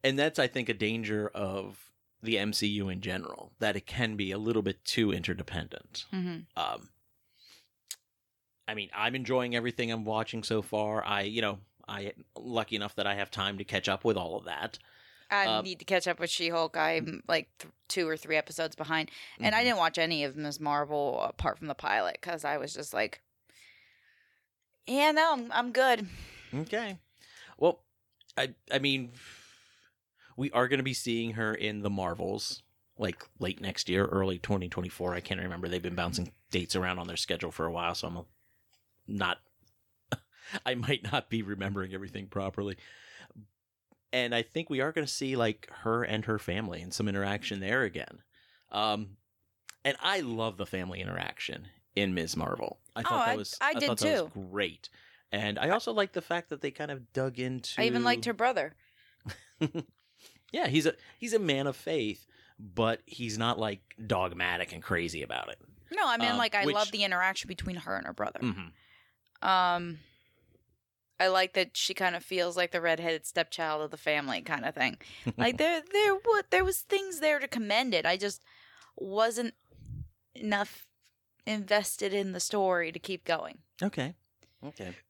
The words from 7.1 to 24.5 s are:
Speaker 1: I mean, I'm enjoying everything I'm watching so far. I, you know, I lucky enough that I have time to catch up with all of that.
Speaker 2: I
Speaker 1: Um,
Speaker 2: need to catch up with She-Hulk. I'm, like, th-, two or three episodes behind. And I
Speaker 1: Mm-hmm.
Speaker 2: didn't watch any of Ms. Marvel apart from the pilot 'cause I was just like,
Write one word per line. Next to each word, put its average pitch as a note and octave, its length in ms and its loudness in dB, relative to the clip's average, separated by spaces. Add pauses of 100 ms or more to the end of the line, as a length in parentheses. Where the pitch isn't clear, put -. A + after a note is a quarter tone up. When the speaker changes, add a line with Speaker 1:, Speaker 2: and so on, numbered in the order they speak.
Speaker 1:
I A2 60 -4
mean, G2+ 200 -6
I'm A2+ 220 2
enjoying B2 400 2
everything A#2 340 0
I'm A2+ 140 -2
watching A2 400 -2
so A2 180 2
far. G#2+ 420 0
I, G2+ 180 2
you A2 200 0
know, G2+ 160 0 (300)
I G2+ 240 -6 (240)
lucky A2+ 400 -2
enough G#2 180 -4
that G2+ 140 0
I G2+ 80 2
have G2+ 140 -2
time G2 280 -2
to G2+ 60 -6
catch - 240 0
up F#2+ 160 0
with A2 120 6
all F2 220 -4
of F#2+ 60 -10
that. D#2+ 340 -6 (540)
Speaker 2:
I G3+ 140 4
Speaker 1:
Um, F#3 180 2
Speaker 2:
need F#3 160 -8
to - 40 -16
catch F#3 220 2
up F3 140 0
with F3+ 100 -2
She-Hulk. E3 460 0
I'm, D#3+ 500 0
like, D#3+ 220 2 (100)
th-, D#3+ 140 -16 (160)
two F3 200 0
or D#3 80 0
three D#3 200 -2
episodes D#3+ 400 -2
behind. D#3 340 -2 (300)
And G#3+ 140 2
I A3 40 6
Speaker 1:
Mm-hmm. A#3+ 80 4
Speaker 2:
didn't A3+ 120 4
watch E3 200 4
any E3 260 2
of C3+ 120 -4
Ms. D3 240 -6
Marvel D3 600 0
apart - 360 0
from D#3 100 -10
the C#3 60 -4
pilot G2 460 0
'cause E3 240 -8
I D3 140 0
was C#3+ 160 -6
just C#3+ 200 -10
like, - 260 -2 (1700)